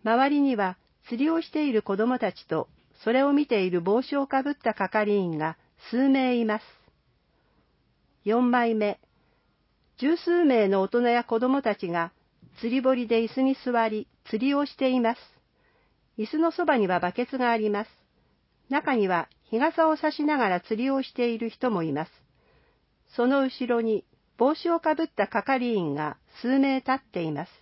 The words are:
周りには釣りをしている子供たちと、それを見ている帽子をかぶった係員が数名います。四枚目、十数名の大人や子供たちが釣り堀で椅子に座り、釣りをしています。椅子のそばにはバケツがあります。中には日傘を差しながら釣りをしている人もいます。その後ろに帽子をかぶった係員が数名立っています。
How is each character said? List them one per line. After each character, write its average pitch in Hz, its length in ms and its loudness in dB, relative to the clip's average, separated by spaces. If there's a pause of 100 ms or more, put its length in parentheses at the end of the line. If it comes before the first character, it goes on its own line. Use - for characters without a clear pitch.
周 240 280 2
り 285 100 2
に 269 160 2
は 185 200 -2 (300)
釣 240 160 -2
り 311 60 2
を 330 120 0
し - 80 -14
て 302 200 -2
い - 20 -2
る 214 100 2
子 196 140 -4
供 240 240 0
た 214 140 -2
ち - 120 -20
と、 160 220 -4 (380)
そ 233 80 0
れ 262 100 4
を 285 80 2
見 285 160 2
て 208 160 2
い 185 60 0
る 175 100 0
帽 202 220 0
子 285 160 -4
を 277 100 -2
か 269 160 -2
ぶ 285 60 -2
っ 294 60 -4
た 220 180 -2
係 208 420 0
員 175 220 -2
が 156 180 -4 (340)
数 262 200 2
名 262 260 2
い 233 80 0
ま 214 160 -2
す。 - 60 -16 (1600)
四 240 260 2
枚 233 240 2
目、 208 240 -2 (1000)
十 311 200 0
数 349 260 0
名 233 240 4
の 196 140 2
大 196 80 -2
人 240 140 0
や 240 200 2
子 226 160 -2
供 262 220 0
た 214 160 -2
ち 190 100 -8
が 170 240 -4 (480)
釣 233 100 -6
り 254 120 0
堀 247 260 0
で 233 160 2
椅 220 60 -4
子 262 120 -4
に 262 140 2
座 233 320 0
り、 214 220 -6 (160)
釣 220 200 -2
り 277 80 2
を 285 120 0
し - 120 -16
て 262 120 0
い 254 100 2
ま 233 160 0
す。 - 60 -20 (960)
椅 220 80 -4
子 311 120 -6
の 330 140 2
そ 349 140 -4
ば 294 100 2
に 208 120 2
は 180 120 0
バ 175 140 -2
ケ 247 140 -4
ツ 269 100 -8
が 247 120 2
あ 233 60 2
り 214 140 0
ま 208 160 -2
す。 - 40 -20 (800)
中 285 260 -2
に 208 140 2
は 175 220 0 (160)
日 220 120 -6
傘 320 300 2
を 311 80 2
差 302 160 -2
し 302 140 -4
な 302 120 0
が 226 120 2
ら 180 100 0
釣 220 240 -4
り 269 60 0
を 269 120 0
し - 120 -10
て 240 160 -2
い 226 100 -4
る 233 80 -4
人 247 240 -4
も 185 100 -2
い 160 120 -4
ま 151 140 -4
す。 - 40 -20 (1040)
そ 240 100 0
の 277 180 2
後 254 240 -4 (100)
ろ - 20 0
に 220 240 -2 (340)
帽 277 160 4
子 339 160 -4
を 330 120 0
か 311 140 0
ぶ 320 80 -2
っ 311 40 -4
た - 220 -2
係 240 460 -2
員 160 200 -2
が 151 220 -6 (240)
数 262 180 0
名 269 200 0
立 262 120 -4
っ 269 80 -2
て - 220 -8
い 160 100 -4
ま 147 140 -6
す。 - 60 -20 (100)